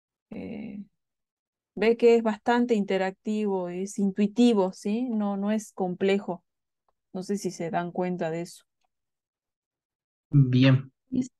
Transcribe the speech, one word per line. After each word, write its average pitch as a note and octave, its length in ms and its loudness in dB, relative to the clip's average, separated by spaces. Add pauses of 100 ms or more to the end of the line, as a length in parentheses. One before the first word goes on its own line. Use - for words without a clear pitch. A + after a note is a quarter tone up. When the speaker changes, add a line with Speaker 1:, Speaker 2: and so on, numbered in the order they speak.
(280)
Speaker 1:
Eh, G#3 560 -12 (920)
ve A3+ 220 2
que A#3 200 6
es A3+ 60 2
bastante A#3+ 520 0
interactivo, F#3+ 960 -2
es F#3 280 -8
intuitivo, G3+ 720 2
¿sí? A3+ 360 -4
No, G3+ 300 -2
no G3+ 120 -2
es G#3+ 220 -4
complejo. F#3+ 720 -2 (680)
No F#3 80 -8
sé G3+ 160 -6
si F3+ 120 -4
se E3+ 200 -8
dan F3 200 -4
cuenta F3+ 400 -4
de E3 120 -6
eso. - 220 -14 (1700)
Speaker 2:
Bien. C3 640 4 (180)
Speaker 3:
Sí. B3+ 180 -2 (120)